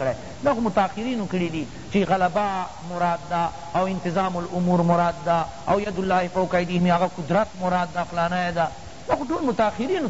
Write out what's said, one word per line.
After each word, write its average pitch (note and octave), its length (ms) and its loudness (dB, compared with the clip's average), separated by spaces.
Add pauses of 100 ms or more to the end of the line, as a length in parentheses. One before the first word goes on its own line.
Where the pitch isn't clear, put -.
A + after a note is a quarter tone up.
کړی، - 440 -4
دا C#4 100 4
خو A3+ 60 -4
متأخرینو G#3+ 720 0
کړي F3 200 0
دي D#3 140 -4 (260)
چې G3 160 2
غلبه F#3 580 2 (220)
مراد F3 420 -2
ده، E3+ 180 0 (260)
او F3+ 100 2
انتظام F#3 520 0
الامور F3 420 2
مراد E3+ 480 2
ده، E3+ 180 2 (240)
او F#3+ 120 4
ید G#3 180 -4
الله F#3 360 2
فوق F#3 200 0
ایدیهم، F3 320 2
هغه F3 300 4
قدرت F3+ 300 2 (140)
مراد F3+ 340 0
ده، F3 100 0
فلانه F3 460 0
ده، E3 180 0 (400)
دا - 60 4
خو C#4+ 100 -2
ټول D#4+ 180 -2
متأخرینو A#3+ 680 0